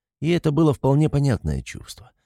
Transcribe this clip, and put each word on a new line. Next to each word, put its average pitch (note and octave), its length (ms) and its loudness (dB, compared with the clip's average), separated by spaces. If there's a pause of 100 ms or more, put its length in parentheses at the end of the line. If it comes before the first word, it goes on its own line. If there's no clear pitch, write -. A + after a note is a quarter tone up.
(200)
И D3+ 100 -2
это E3 220 0
было D#3 200 4
вполне C#3 380 2
понятное A2 520 -2
чувство. - 500 -18 (140)